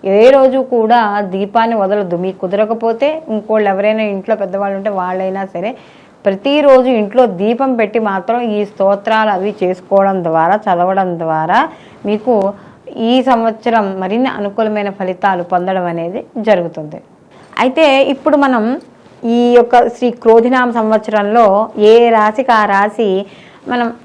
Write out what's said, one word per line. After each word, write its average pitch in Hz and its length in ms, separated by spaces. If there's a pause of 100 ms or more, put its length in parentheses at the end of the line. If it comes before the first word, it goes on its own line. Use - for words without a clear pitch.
ఏ 208 260
రోజు 262 280
కూడా 226 640 (140)
దీపాన్ని 226 420
వదలొద్దు. 196 400
మీకు 185 220
కుదరకపోతే 226 920
ఇంకోళ్ళు 214 400
ఎవరైనా 214 340
ఇంట్లో 208 400
పెద్దవాళ్ళు 196 340
ఉంటే 196 140
వాళ్ళైనా 190 540
సరే 196 320 (480)
ప్రతిరోజు 262 640
ఇంట్లో 233 380
దీపం 226 480
పెట్టి 226 240
మాత్రం 214 420
ఈ 208 240
స్తోత్రాలు 202 680
అవి 202 320
చేసుకోవడం 190 600
ద్వారా, 165 320 (100)
చదవడం 185 520
ద్వారా 165 500 (380)
మీకు 208 460 (440)
ఈ 240 260
సంవత్సరం 226 760
మరిన్ని 226 280
అనుకూలమైన 208 600
ఫలితాలు 185 520
పొందడం 180 440
అనేది 170 400 (120)
జరుగుతుంది. 170 640 (580)
అయితే 269 440 (120)
ఇప్పుడు 294 220
మనం 262 440 (440)
ఈ 240 320
యొక్క 240 320
శ్రీ 233 220
క్రోధినామ 240 600
సంవత్సరంలో 220 1000 (100)
ఏ 226 320
రాశికి 220 420
ఆ 214 120
రాశి 202 640 (420)
మనం 240 240 (120)